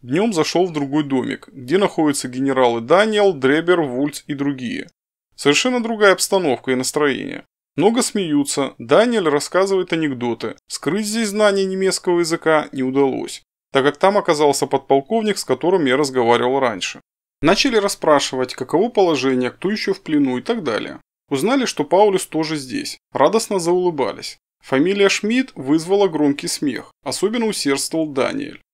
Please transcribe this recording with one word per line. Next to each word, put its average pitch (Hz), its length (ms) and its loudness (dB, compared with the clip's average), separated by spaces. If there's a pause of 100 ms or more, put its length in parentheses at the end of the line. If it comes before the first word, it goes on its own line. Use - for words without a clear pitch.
Днём 180 320 0
зашёл 170 320 0
в 175 80 -6
другой 143 300 -2
домик, 127 460 -4
где 131 280 -4
находятся 160 500 0
генералы 127 540 0
Даниэл, 196 520 2
Дребер, 160 480 2
Вульц 143 440 -4
и 147 80 -8
другие. 131 560 -6 (480)
Совершенно 240 440 2
другая 214 320 4
обстановка 165 580 0
и 127 40 2
настроение. 127 720 -2 (300)
Много 226 260 2
смеются, 143 800 -2
Даниэль 185 500 4
рассказывает 180 640 0
анекдоты. 131 640 -4 (120)
Скрыть 208 380 -4
здесь 214 240 -4
знание 202 360 2
немецкого 190 560 -2
языка 160 500 0
не 139 100 -6
удалось, 131 600 -2 (280)
так 135 140 2
как 143 120 2
там 196 200 2
оказался 151 480 2
подполковник, 190 720 0
с - 80 -10
которым 160 400 0
я 127 100 2
разговаривал 127 640 2
раньше. 113 420 -4 (420)
Начали 214 340 2
расспрашивать, 147 760 0
каково 165 340 -2
положение, 135 640 0
кто - 180 -6
ещё 208 240 -2
в - 80 -8
плену 139 380 0
и - 20 -10
так 233 220 -4
далее. 107 360 -4 (300)
Узнали, 220 360 0
что - 180 -4
Паулюс 190 420 4
тоже 156 300 -4
здесь. 131 420 -8 (160)
Радостно 190 460 2
заулыбались. 170 800 -2 (240)
Фамилия 190 440 2
Шмидт 233 460 0
вызвала 165 540 0
громкий 147 400 0
смех. - 440 -4 (120)
Особенно 214 420 -2
усердствовал 156 640 -2
Даниэль. 123 520 -4 (140)